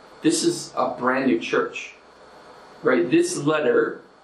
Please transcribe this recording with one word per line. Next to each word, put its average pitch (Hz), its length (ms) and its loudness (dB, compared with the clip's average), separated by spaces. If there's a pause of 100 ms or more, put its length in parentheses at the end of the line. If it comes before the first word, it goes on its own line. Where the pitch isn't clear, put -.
(240)
This 160 200 0
is 156 320 -2
a 127 140 -2
brand 131 380 0
new 113 120 2
church, - 540 -4 (880)
right? 123 280 2
This 170 280 2
letter 143 640 0 (220)